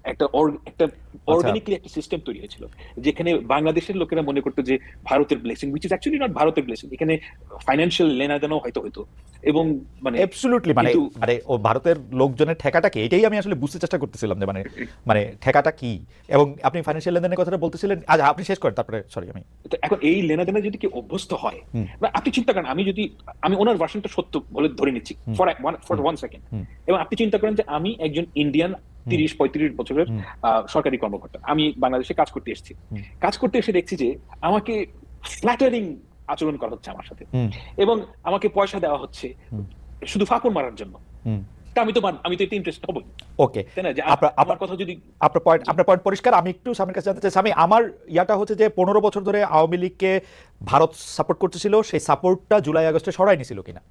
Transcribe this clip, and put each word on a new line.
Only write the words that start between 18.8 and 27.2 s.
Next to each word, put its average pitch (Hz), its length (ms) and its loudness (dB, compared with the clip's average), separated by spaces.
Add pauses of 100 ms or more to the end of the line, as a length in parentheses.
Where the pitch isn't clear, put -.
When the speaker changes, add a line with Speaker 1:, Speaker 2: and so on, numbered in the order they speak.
Speaker 2:
সরি, 90 200 -10
আমি - 120 -14 (280)
Speaker 1:
তো - 120 -2
এখন 160 180 0
এই 170 220 4
লেনাদেনে 180 400 0
যদি 202 160 -4
কেউ 202 140 -2
অভ্যস্ত - 400 -8
হয়, - 280 -4 (140)
Speaker 2:
হুম। 117 80 -2
Speaker 1:
মানে, - 320 -4
আপনি - 180 -2
চিন্তা 240 200 0
করেন, 180 140 -2
আমি 147 180 -2
যদি, 196 240 -2 (340)
আমি 185 140 2
ওনার 214 200 4
ভার্সনটা 170 360 -4
সত্য - 300 -6 (100)
বলে 147 160 0
ধরে 135 240 0
নিচ্ছি - 220 -8 (120)
Speaker 2:
হুম। 113 80 -6
Speaker 1:
for 185 120 2
a-, 160 160 -2
one, 156 120 -2 (140)
for 175 80 -2
Speaker 2:
হুম। 147 100 -2
Speaker 1:
one 160 100 0
second। - 240 -12 (120)
Speaker 2:
হুম। 104 120 -8 (220)
Speaker 1:
এবং 180 140 2
আপনি 160 160 -4
চিন্তা 214 220 0